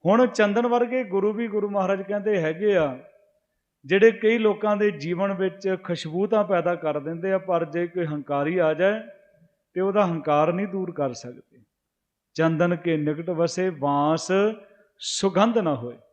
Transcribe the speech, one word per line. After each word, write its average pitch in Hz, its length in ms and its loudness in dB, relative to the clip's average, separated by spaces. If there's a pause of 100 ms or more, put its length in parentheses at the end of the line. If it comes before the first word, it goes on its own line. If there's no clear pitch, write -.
ਹੁਣ 233 220 6
ਚੰਦਨ 226 400 2
ਵਰਗੇ 240 360 0
ਗੁਰੂ 196 300 0
ਵੀ 233 140 -4
ਗੁਰੂ 208 220 -2
ਮਹਾਰਾਜ 196 320 0
ਕਹਿੰਦੇ 202 400 -2
ਹੈਗੇ 180 360 2
ਆ, 135 220 0 (840)
ਜਿਹੜੇ 196 260 6
ਕਈ 226 260 2
ਲੋਕਾਂ 208 400 2
ਦੇ 208 140 2
ਜੀਵਨ 175 420 -2
ਵਿੱਚ 190 500 -2
ਖੁਸ਼ਬੂ 175 440 -4
ਤਾਂ 214 160 2
ਪੈਦਾ 175 320 0
ਕਰ 156 240 -4
ਦਿੰਦੇ 165 340 -4
ਆ, 190 40 2
ਪਰ 175 280 0
ਜੇ 170 220 -4
ਕੋਈ 175 180 -4
ਹੰਕਾਰੀ 147 520 -2
ਆ 156 160 2
ਜਾਏ 202 280 0 (720)
ਤੇ 180 80 -2
ਉਹਦਾ 196 240 2
ਹੰਕਾਰ 156 480 0
ਨਹੀਂ 196 140 -2
ਦੂਰ 180 240 -6
ਕਰ 143 220 -4
ਸਕਦੇ। - 480 -18 (720)
ਚੰਦਨ 165 420 2
ਕੇ 170 220 -2
ਨਿਕਟ 151 320 -4
ਵਸੇ 170 400 0
ਬਾਂਸ 147 600 0 (680)
ਸੁਗੰਧ 202 600 0
ਨਾ 165 180 0
ਹੋਏ। 117 220 -10 (160)